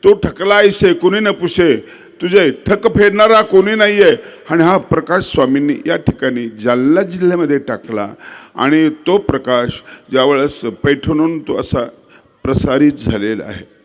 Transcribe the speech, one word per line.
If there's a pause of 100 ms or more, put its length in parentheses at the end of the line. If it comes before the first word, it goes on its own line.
"तो
ठकला
ऐसे
कोणी
न
पुसे, (440)
तुझे
ठक (100)
फेडणारा
कोणी
नाहीये." (320)
आणि
हा
प्रकाश
स्वामींनी (100)
या
ठिकाणी
जालना
जिल्ह्यामध्ये
टाकला, (420)
आणि
तो
प्रकाश (280)
ज्यावेळेस
पैठणहून
तो
असा (600)
प्रसारित
झालेला
आहे.